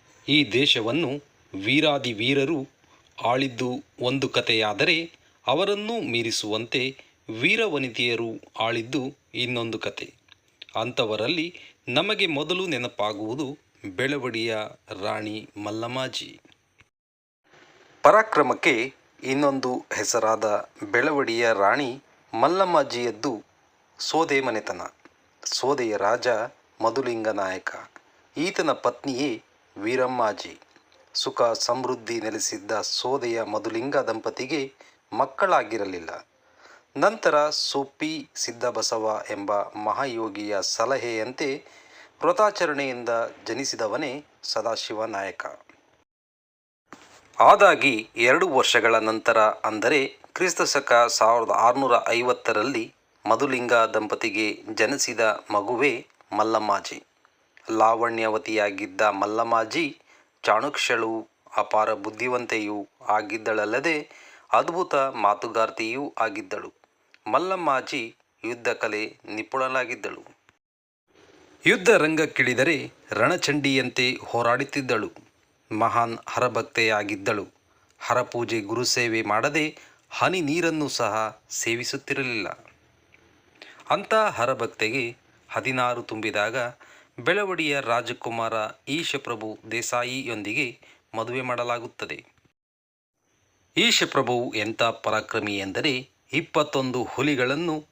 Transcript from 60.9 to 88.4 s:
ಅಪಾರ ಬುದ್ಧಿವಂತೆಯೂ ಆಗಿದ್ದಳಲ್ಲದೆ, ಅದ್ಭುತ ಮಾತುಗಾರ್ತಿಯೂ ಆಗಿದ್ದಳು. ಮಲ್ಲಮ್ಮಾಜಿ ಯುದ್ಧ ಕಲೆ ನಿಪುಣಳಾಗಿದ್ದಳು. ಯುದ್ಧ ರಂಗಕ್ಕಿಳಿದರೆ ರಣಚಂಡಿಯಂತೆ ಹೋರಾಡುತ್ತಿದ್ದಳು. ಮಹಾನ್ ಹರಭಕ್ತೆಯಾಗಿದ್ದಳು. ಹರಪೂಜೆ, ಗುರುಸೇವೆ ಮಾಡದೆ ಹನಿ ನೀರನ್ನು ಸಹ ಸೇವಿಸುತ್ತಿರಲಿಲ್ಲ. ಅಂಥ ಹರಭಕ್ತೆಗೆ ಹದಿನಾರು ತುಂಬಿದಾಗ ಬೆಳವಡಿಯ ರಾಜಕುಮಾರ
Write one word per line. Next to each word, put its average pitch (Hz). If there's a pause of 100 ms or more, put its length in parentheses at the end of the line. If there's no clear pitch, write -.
ಅಪಾರ 107
ಬುದ್ಧಿವಂತೆಯೂ 107 (200)
ಆಗಿದ್ದಳಲ್ಲದೆ, 110 (420)
ಅದ್ಭುತ 165
ಮಾತುಗಾರ್ತಿಯೂ 117
ಆಗಿದ್ದಳು. 104 (540)
ಮಲ್ಲಮ್ಮಾಜಿ 139 (280)
ಯುದ್ಧ 120
ಕಲೆ 110
ನಿಪುಣಳಾಗಿದ್ದಳು. 123 (1400)
ಯುದ್ಧ 185
ರಂಗಕ್ಕಿಳಿದರೆ 147 (200)
ರಣಚಂಡಿಯಂತೆ 131
ಹೋರಾಡುತ್ತಿದ್ದಳು. 123 (520)
ಮಹಾನ್ 113 (100)
ಹರಭಕ್ತೆಯಾಗಿದ್ದಳು. 107 (520)
ಹರಪೂಜೆ, 120
ಗುರುಸೇವೆ 113
ಮಾಡದೆ 143 (320)
ಹನಿ 170
ನೀರನ್ನು 156
ಸಹ 110
ಸೇವಿಸುತ್ತಿರಲಿಲ್ಲ. 123 (1400)
ಅಂಥ 196
ಹರಭಕ್ತೆಗೆ 120 (320)
ಹದಿನಾರು 123
ತುಂಬಿದಾಗ 107 (640)
ಬೆಳವಡಿಯ 160
ರಾಜಕುಮಾರ 117 (360)